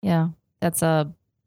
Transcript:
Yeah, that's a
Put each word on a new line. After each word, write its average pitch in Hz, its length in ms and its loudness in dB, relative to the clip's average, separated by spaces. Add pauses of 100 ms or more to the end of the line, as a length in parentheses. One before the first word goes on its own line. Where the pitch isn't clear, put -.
Yeah, 170 260 2 (320)
that's 170 220 -2
a 156 280 2 (360)